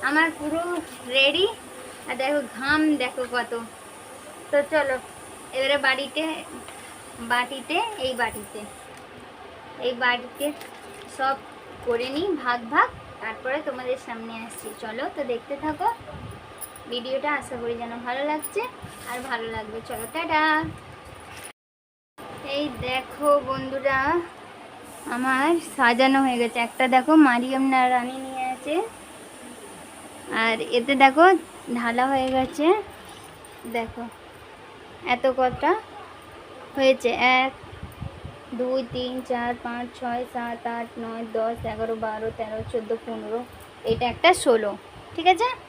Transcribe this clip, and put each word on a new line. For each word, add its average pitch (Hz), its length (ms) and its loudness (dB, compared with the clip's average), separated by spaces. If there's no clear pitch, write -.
আমার 311 200 4
পুরো 302 240 -2
রেডি। 294 300 6
আর - 120 -2
দেখো, 285 200 4
ঘাম 277 240 2
দেখো 247 200 -2
কত। 240 180 0
তো 294 80 6
চলো 277 240 4
এবারে 269 200 4
বাড়িতে, 269 360 2
বাটিতে, 254 440 0
এই 262 160 0
বাটিতে, 214 400 -4
এই 254 60 0
বাটিতে 247 440 0
সব 269 200 0
করে 240 280 0
নিই 330 120 0
ভাগ 247 160 0
ভাগ, 392 140 6
তারপরে 226 340 -4
তোমাদের 254 380 -4
সামনে 226 260 -10
আসছি। 226 240 -12
চলো, 226 220 -6
তো 320 40 -6
দেখতে 233 220 -4
থাকো 311 240 0
ভিডিওটা, 262 400 -2
আশা 254 220 -10
করি 233 200 -4
যেন 233 100 -8
ভালো 254 240 -2
লাগছে 302 300 -2
আর 247 80 -6
ভালো 226 160 -4
লাগবে। 214 220 -8
চলো, 220 160 -6
টাটা। 311 280 2
এই 294 80 0
দেখো 262 420 -2
বন্ধুরা, 262 500 0
আমার 262 340 4
সাজানো 262 480 8
হয়ে 247 180 2
গেছে। 233 160 0
একটা 262 160 2
দেখো, 262 180 8
মারিয়াম 254 440 2
না 262 80 8
রানী 247 220 0
নিয়ে 262 180 -4
আছে, 262 200 -4
আর 226 120 4
এতে 240 160 2
দেখো, 269 220 10
ঢালা 240 360 2
হয়ে 262 240 4
গেছে। 262 300 2
দেখো, 233 260 -6
এত 240 100 -6
কটা 254 340 4
হয়েছে, 262 340 6
এক, 262 140 2
দুই, 254 200 0
তিন, 254 200 -4
চার, 240 220 0
পাঁচ, 240 220 -6
ছয়, 240 240 -2
সাত, 240 300 -6
আট, 233 120 -6
নয়, 226 220 -6
দশ, 226 180 0
এগারো, 220 220 -2
বারো, 220 240 -4
তেরো, 220 220 -4
চোদ্দো, 226 240 -2
পনেরো, 220 360 -4
এটা 233 220 2
একটা 330 180 6
ষোলো, 220 260 4
ঠিক 330 200 2
আছে 440 140 2